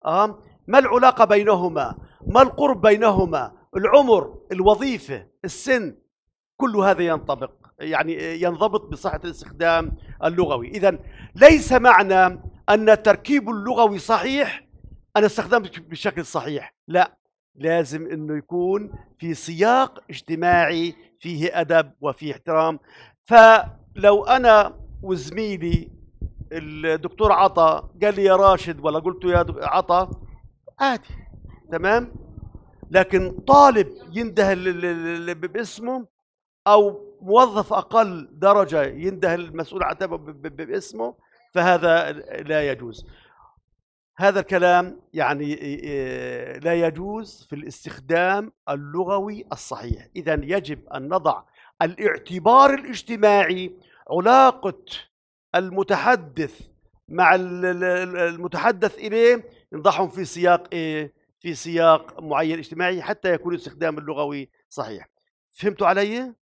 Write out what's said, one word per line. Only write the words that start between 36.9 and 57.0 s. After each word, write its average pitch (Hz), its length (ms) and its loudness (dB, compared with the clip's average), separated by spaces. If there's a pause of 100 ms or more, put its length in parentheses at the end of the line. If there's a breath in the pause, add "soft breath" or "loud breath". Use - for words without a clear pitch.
موظف 214 520 2
أقل 190 580 -2
درجة 165 520 2
ينده 170 520 -4
المسؤول 165 480 -8
عن 143 140 -6
تبعه 170 200 -8
ب-، 151 240 -18
ب-، 143 140 -14
ب-، - 120 -14
باسمه، 214 480 -10 (380)
فهذا 170 580 2 (300)
لا 147 300 -2
يجوز. 117 360 -12 (1120 soft breath)
هذا 196 200 2
الكلام 180 600 0 (120)
يعني 147 320 -2
إيه، 131 1120 -10
لا 165 140 -2
يجوز 175 760 -6
في 147 60 -12
الاستخدام 165 960 -4 (180)
اللغوي 185 840 -6
الصحيح. - 640 -10
إذن 151 280 -4
يجب 151 440 -8
أن 139 220 -12
نضع 156 340 -2 (380 soft breath)
الاعتبار 185 920 2
الاجتماعي، 202 1040 0 (340 soft breath)
علاقة 220 760 2 (720)
المتحدث 185 1080 -2 (480)